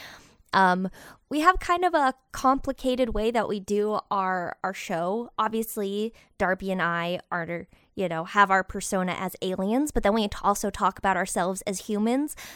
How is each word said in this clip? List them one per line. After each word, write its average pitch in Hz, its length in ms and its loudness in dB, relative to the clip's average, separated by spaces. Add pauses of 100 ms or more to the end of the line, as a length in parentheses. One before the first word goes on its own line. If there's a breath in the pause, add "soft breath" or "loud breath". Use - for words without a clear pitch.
(520 loud breath)
um, 185 360 4 (400 loud breath)
we 294 120 -2
have 359 200 4
kind 349 240 0
of 349 100 4
a 277 200 4 (180)
complicated 262 800 0
way 214 220 0
that 226 160 0
we 208 120 -2
do 208 380 0 (120)
our, 185 520 -2
our 190 120 -2
show. 190 640 -4
Obviously, 214 760 -2 (260 soft breath)
Darby 190 320 0
and 185 120 0
I 170 380 -2 (120)
are, 170 340 -6 (300 soft breath)
you 185 120 0
know, 165 160 -4
have 196 260 4
our 190 140 4
persona 185 540 -2
as 185 240 -6
aliens, 208 480 -2
but 226 140 0
then 196 100 4
we 220 140 2
t-, - 140 -10
also 202 280 0
talk 190 280 0
about 190 180 2
ourselves 185 460 -2
as 190 240 -4
humans. 233 480 0 (220 loud breath)